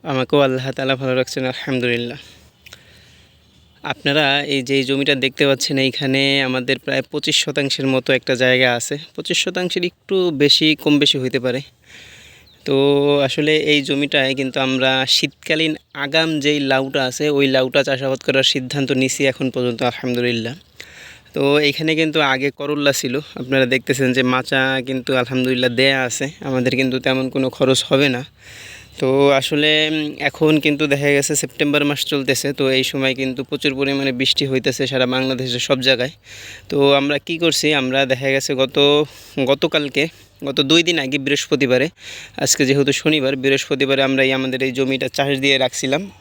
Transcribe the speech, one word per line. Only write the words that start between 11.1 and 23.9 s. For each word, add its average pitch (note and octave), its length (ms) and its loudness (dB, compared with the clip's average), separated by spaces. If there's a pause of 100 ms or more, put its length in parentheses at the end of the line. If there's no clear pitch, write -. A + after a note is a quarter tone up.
হইতে C3 260 -2
পারে। B2+ 160 -2 (1040)
তো C#3 120 0 (480)
আসলে D3 280 0 (200)
এই D3 100 4
জমিটায় C#3 520 0
কিন্তু C3 260 -4
আমরা C3 300 2 (180)
শীতকালীন - 640 -2 (220)
আগাম D3+ 460 -2
যেই D3 200 2
লাউটা C3+ 440 0
আছে, B2+ 260 -4
ওই C#3 160 4
লাউটা C3 360 2
চাষাবাদ C3+ 440 -2
করার C3+ 260 2
সিদ্ধান্ত C3 400 -2
নিছি C3 300 0 (100)
এখন C3+ 220 -4
পর্যন্ত, B2 280 -2
আলহামদুলিল্লাহ। A#2+ 720 -2 (800)
তো C#3+ 100 0 (140)
এইখানে D3+ 360 2
কিন্তু D#3 260 0
আগে C3+ 300 2
করল্লা C#3+ 420 0
ছিল, B2+ 220 -2 (200)
আপনারা C3 320 2
দেখতেছেন C3 460 0